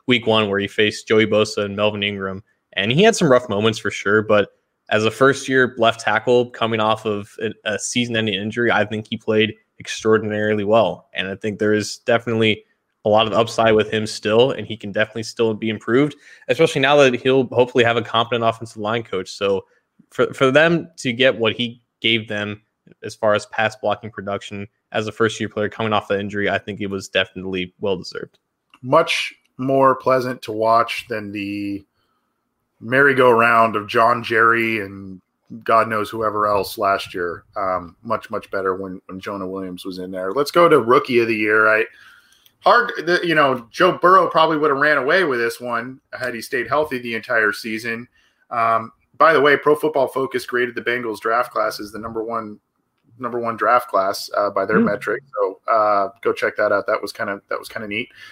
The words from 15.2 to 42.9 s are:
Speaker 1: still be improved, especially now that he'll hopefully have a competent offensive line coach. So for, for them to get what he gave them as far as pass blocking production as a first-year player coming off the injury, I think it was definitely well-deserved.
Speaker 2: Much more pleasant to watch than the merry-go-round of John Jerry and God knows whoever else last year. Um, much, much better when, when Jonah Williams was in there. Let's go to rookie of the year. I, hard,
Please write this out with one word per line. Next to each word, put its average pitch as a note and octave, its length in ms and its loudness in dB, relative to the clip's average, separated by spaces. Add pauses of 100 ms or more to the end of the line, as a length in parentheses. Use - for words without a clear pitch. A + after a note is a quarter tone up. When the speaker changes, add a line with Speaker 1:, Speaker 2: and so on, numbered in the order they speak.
Speaker 1:
still A2+ 320 -2
be G#2+ 160 -4
improved, A#2+ 460 0 (320)
especially D3 340 0
now C#3 140 4
that C3+ 180 6
he'll C3 320 2
hopefully B2 360 2
have A#2 140 2
a A#2+ 60 -2
competent A2+ 420 0
offensive A2+ 320 -4
line A2 260 -4
coach. F#2+ 280 -8
So G2 340 -2 (460)
for, - 240 -2
for C3 160 2
them D#3+ 480 2
to C3 140 -4
get A#2+ 260 2
what A2 160 0
he A#2 260 -8 (200)
gave A2+ 280 0
them G#2 320 -6 (420)
as G#2+ 120 -12
far G#2+ 180 0
as G#2 140 0
pass A2 300 -4
blocking G#2 340 -6
production G2+ 580 -10 (240)
as G#2+ 140 -4
a G#2+ 60 -8
first-year A2 360 -2
player G#2 220 -4
coming A2 240 -2
off G2+ 140 0
the G2+ 120 0
injury, G2+ 300 -4
I G2 80 -2
think G2+ 240 -10
it G2+ 60 -6
was G2 200 -8
definitely F#2+ 720 -4
well-deserved. - 580 -8 (440)
Speaker 2:
Much D#3 500 0 (240)
more C3+ 380 4
pleasant B2+ 480 -2
to A2+ 100 -10
watch A2+ 560 0
than G#2 240 -8
the G2+ 500 -6 (1000)
merry-go-round A#2 920 4
of G#2 120 -4
John A#2 340 2
Jerry A2+ 580 2
and G2 420 -12 (420)
God A2+ 240 4
knows G#2+ 220 -4
whoever G#2+ 360 -2
else G2+ 300 -2
last G2 380 -2
year. F2 300 -8 (120)
Um, F#2 460 -6
much, A2+ 280 -8
much G#2 200 -10
better F#2+ 240 -2
when, F#2+ 320 -10
when F#2+ 140 -14
Jonah G2 280 -10
Williams F#2 380 -10
was F#2 120 -10
in F#2 120 -10
there. F#2 220 -6
Let's C#3+ 180 -2
go E3+ 180 4
to D#3 120 6
rookie A#2+ 400 2
of A2+ 80 0
the A2+ 80 -2
year. G#2+ 320 2
I, A2 160 4 (760)
hard, A3+ 320 4 (120)